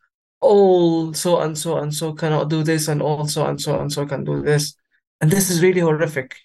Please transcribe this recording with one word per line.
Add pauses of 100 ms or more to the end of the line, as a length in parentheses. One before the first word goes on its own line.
(400)
"All
so
and
so
and
so
cannot
do
this,
and
all
so
and
so
and
so
can
do
this." (440)
And
this
is
really
horrific.